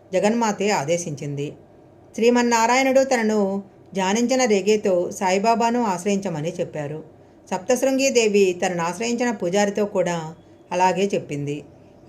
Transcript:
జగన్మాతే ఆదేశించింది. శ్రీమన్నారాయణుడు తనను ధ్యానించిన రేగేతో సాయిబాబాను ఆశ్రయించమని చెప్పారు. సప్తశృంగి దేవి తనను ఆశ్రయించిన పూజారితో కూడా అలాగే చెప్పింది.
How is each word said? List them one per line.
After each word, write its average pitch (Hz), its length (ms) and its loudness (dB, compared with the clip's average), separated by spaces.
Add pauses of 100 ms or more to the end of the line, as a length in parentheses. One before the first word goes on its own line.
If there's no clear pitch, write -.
(140)
జగన్మాతే 208 560 0
ఆదేశించింది. 151 840 -4 (640)
శ్రీమన్నారాయణుడు 240 840 4
తనను 214 760 0 (180)
ధ్యానించిన 226 520 0
రేగేతో 208 680 2
సాయిబాబాను 226 720 0
ఆశ్రయించమని 180 760 -4
చెప్పారు. 156 440 -8 (480)
సప్తశృంగి 262 580 0
దేవి 202 560 4
తనను 175 180 -2
ఆశ్రయించిన 233 480 -2
పూజారితో 202 540 -2
కూడా 175 500 -4 (360)
అలాగే 185 440 0
చెప్పింది. 143 480 -6 (440)